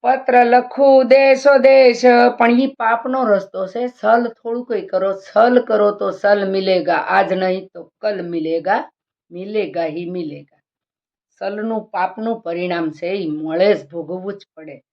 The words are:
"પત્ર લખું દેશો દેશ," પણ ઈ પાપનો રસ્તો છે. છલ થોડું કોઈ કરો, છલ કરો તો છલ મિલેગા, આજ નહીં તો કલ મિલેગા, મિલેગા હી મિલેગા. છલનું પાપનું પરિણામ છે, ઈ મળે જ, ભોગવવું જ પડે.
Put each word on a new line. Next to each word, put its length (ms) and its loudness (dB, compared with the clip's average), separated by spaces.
"પત્ર 420 2
લખું 640 4
દેશો 500 4
દેશ," 440 6
પણ 140 2
ઈ 160 2
પાપનો 560 -4
રસ્તો 440 -2
છે. 200 -8
છલ 400 0
થોડું 380 -10
કોઈ 160 -6
કરો, 320 -4
છલ 460 2
કરો 320 0
તો 200 -6
છલ 400 0
મિલેગા, 440 -2
આજ 380 -2
નહીં 400 -4
તો 180 -20
કલ 280 -6
મિલેગા, 640 -4
મિલેગા 540 -6
હી 240 -10
મિલેગા. 520 -12
છલનું 440 -8
પાપનું 560 -6
પરિણામ 500 -6
છે, 160 -10
ઈ 200 -6
મળે 460 0
જ, 160 -6
ભોગવવું 440 -10
જ 80 -18
પડે. 380 -20